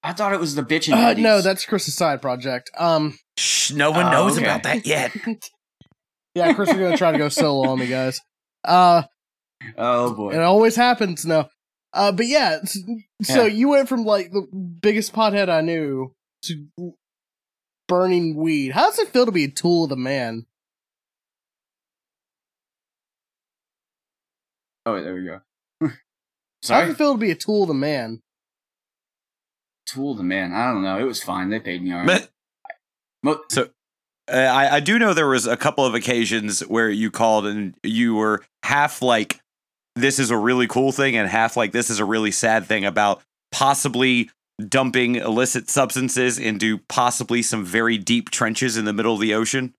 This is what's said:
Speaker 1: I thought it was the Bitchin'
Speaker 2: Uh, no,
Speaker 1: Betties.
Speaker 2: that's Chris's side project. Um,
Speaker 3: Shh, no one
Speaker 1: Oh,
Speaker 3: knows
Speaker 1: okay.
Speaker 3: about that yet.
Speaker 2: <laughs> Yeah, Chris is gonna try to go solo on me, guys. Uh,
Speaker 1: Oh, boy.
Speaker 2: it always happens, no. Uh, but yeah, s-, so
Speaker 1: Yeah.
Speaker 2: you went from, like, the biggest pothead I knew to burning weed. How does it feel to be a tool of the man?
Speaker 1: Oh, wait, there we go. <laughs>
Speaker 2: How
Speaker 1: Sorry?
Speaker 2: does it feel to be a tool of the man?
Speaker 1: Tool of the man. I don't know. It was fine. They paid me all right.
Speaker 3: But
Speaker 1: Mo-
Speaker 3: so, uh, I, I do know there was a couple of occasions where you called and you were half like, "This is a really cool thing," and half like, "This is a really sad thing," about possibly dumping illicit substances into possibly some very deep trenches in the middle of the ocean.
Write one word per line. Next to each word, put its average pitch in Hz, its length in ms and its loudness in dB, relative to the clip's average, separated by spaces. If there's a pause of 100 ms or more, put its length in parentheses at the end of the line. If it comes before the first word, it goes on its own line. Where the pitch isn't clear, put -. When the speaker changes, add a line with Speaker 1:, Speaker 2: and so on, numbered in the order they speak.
Speaker 1:
I 165 100 -8
thought 202 200 -2
it 196 60 -2
was 156 160 -4
the 147 80 -2
Bitchin' 160 300 0
Speaker 2:
Uh, 233 200 6
no, 220 260 4
Speaker 1:
Betties. 190 40 0
Speaker 2:
that's 190 220 -2
Chris's 185 300 -4
side 147 260 0
project. 123 560 -6
Um, 156 400 0 (200)
Speaker 3:
Shh, - 340 -2
no 147 200 2
one 180 160 2
Speaker 1:
Oh, 175 40 2
Speaker 3:
knows 175 260 4
Speaker 1:
okay. 135 80 0
Speaker 3:
about - 180 0
that - 220 -4
yet. 143 260 -2 (140)
Speaker 2:
<laughs> - 240 -8 (840)
Yeah, 175 200 4
Chris 202 140 0
is 285 80 4
gonna 185 200 2
try 170 140 4
to 151 80 0
go 147 100 0
solo 139 400 0
on 131 80 -2
me, 127 80 -2
guys. 131 340 -4 (440)
Uh, 175 400 6 (760)
Speaker 1:
Oh, 120 380 0
boy. 101 160 -6
Speaker 2:
it 156 100 0
always 214 340 6
happens, 233 520 0
no. 156 200 2 (460)
Uh, 202 180 2
but 196 140 0
yeah, 240 380 2
s-, 196 160 -8 (420)
so 254 240 4
Speaker 1:
Yeah. 214 80 2
Speaker 2:
you 233 160 2
went 277 180 4
from, 247 160 -2
like, 196 280 0
the 196 100 -2 (400)
biggest 208 320 0
pothead 202 340 2
I 165 140 2
knew 147 500 -4 (340)
to 151 200 -12 (1200)
burning 180 480 2
weed. 151 360 -2
How 247 180 2
does 427 80 -2
it 427 120 -2
feel 247 180 4
to 226 40 -2
be 175 120 0
a - 80 -2
tool 175 320 0
of 143 80 -4
the 139 40 -4
man? 127 520 -6 (4000)
Speaker 1:
Oh, 113 100 -2
wait, 90 80 -8
there 90 120 -10
we 92 100 -10
go. 87 140 -14 (200)
<laughs> - 220 -14
Speaker 2:
How 156 80 -2 (720)
Speaker 1:
Sorry? 294 260 2
Speaker 2:
does 320 80 -4
it - 20 -18
feel 294 160 2
to 233 60 -2
be 214 120 0
a 160 40 -2
tool 208 280 -2
of 180 40 0
the 156 60 -2
man? 135 480 -4 (1600)
Speaker 1:
Tool 135 280 -6
of 113 40 -6
the 98 60 -6
man. 90 300 -4
I 120 180 0
don't 98 120 -2
know. 95 140 -2
It 113 60 -2
was 127 200 -6
fine. 92 260 -4
They 110 100 -4
paid 90 240 -8
me 92 100 -6
all 87 60 -6
right. 101 80 0
Speaker 3:
But 185 220 0 (920)
Speaker 1:
Mo- 151 280 -2
Speaker 3:
so, - 200 -2 (640)
uh, - 40 -2
I, 131 400 4
I 147 40 2
do 175 200 2
know 220 140 4
there 156 140 2
was 127 200 2
a 117 100 0
couple 143 280 0
of 120 80 0
occasions 110 680 -2
where 110 280 0
you 107 220 -2
called 110 340 0
and 104 380 -6
you 113 320 0
were 107 280 0 (200)
half 143 380 0
like, 117 380 0 (560)
"This 131 240 0
is 120 120 0
a 117 60 2
really 123 300 2
cool 131 260 0
thing," 135 220 0
and 107 140 0
half 113 280 0
like, 107 160 0
"This 120 160 -2
is 107 100 -2
a 104 60 0
really 107 260 0
sad 110 340 0
thing," 104 200 -2
about 101 360 0 (300)
possibly 131 800 0 (380)
dumping 123 480 0
illicit 120 540 -2
substances 127 720 -2
into 107 380 -2 (120)
possibly 120 520 -2
some 110 240 -4
very 113 320 0
deep 110 320 -2
trenches 113 480 -2
in 110 80 -4
the 104 80 -2
middle 110 200 0
of 104 60 -2
the 107 140 0
ocean. 127 460 -2